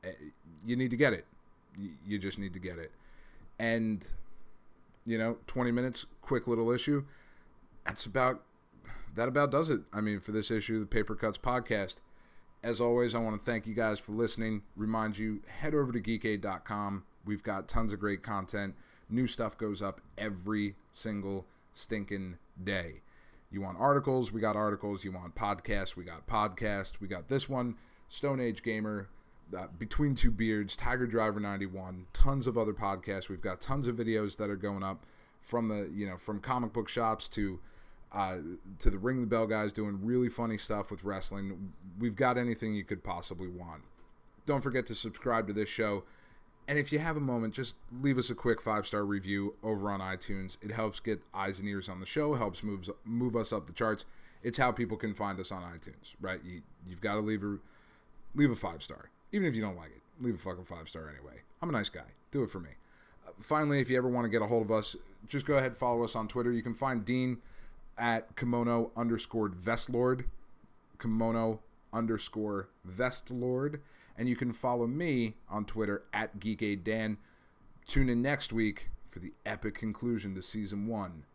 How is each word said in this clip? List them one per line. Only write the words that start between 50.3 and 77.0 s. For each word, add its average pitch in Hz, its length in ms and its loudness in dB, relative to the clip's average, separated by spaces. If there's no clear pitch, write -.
It 104 120 -8
helps 110 260 -2
get 107 240 -2
eyes 98 280 -2
and 101 80 -4
ears 101 200 -4
on 92 120 -8
the 92 60 -10
show, 151 280 2
helps 107 300 -2
moves, 98 260 -4
move 117 320 0
us 110 160 0
up 101 160 -4
the 87 40 -14
charts. 110 320 0
It's 117 160 -2
how 127 140 4
people 113 240 -2
can 104 180 -4
find 98 240 -4
us 92 140 -6
on 92 100 -8
iTunes, - 580 -14
right? 92 240 -4
You, 90 180 -12
you've 90 160 -12
gotta 104 200 2
leave 107 240 0
a, 101 140 -2
leave 143 160 6
a 113 60 0
five-star. - 540 -8
Even 202 160 2
if 139 80 2
you 110 80 0
don't 98 140 -2
like 80 140 -14
it, - 120 -20
leave 123 140 0
a 85 40 -6
fucking 90 260 -6
five-star 82 440 -12
anyway. 69 340 -16
I'm 175 60 -2
a 160 40 0
nice 107 160 2
guy. 67 180 -10
Do 139 100 2
it 110 80 -2
for 95 80 -8
me. 78 120 -12
Uh, 92 140 -18
finally, 147 420 2
if 120 80 2
you 127 80 4
ever 127 120 4
wanna 120 200 2
get 110 140 4
a 104 40 2
hold 113 160 4
of 107 100 2
us, 107 240 2
just 143 180 -2
go 143 120 6
ahead 131 100 4
and 120 80 -4
follow 120 260 2
us 113 140 0
on 110 100 -2
Twitter. 120 240 2
You 117 140 2
can 120 100 -2
find 127 300 0
Dean 127 340 2
at 117 380 2
kimono 120 640 2
underscore 113 540 0
vestlord, 120 720 2
kimono 113 640 2
underscore 107 760 -2
vestlord. 127 960 -2
And 120 120 2
you 120 60 4
can 120 140 0
follow 120 360 0
me 127 480 2
on 104 200 -4
Twitter 101 440 -2
at 107 300 -4
Geek 107 220 -2
Aid 101 220 0
Dan. 110 340 0